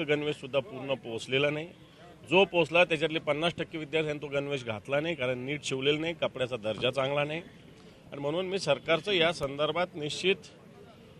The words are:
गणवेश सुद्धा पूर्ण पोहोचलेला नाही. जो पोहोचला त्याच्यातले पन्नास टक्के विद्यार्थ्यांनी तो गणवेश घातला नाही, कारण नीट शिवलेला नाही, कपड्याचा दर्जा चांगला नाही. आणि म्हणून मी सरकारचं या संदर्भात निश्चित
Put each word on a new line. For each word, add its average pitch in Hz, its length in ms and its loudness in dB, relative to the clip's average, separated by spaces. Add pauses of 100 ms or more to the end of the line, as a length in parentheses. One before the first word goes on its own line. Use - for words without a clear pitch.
गणवेश 147 340 0
सुद्धा 139 240 -2
पूर्ण 131 340 -4
पोहोचलेला 127 560 0
नाही. 151 180 -4 (640)
जो 185 160 8
पोहोचला 170 400 4
त्याच्यातले 160 340 0
पन्नास 151 380 0
टक्के 165 200 -6
विद्यार्थ्यांनी 151 440 -2
तो 151 60 -6
गणवेश 143 360 -2
घातला 117 360 -2
नाही, 165 160 -2
कारण 127 240 -2
नीट 139 240 -6
शिवलेला 139 360 2
नाही, 165 140 -2
कपड्याचा 127 440 -2
दर्जा 110 340 0
चांगला 139 320 0
नाही. 156 180 -4 (680)
आणि 139 100 -10
म्हणून 156 240 -2
मी 185 140 -2
सरकारचं 156 520 2
या 175 220 4
संदर्भात 151 600 0
निश्चित 160 400 0 (840)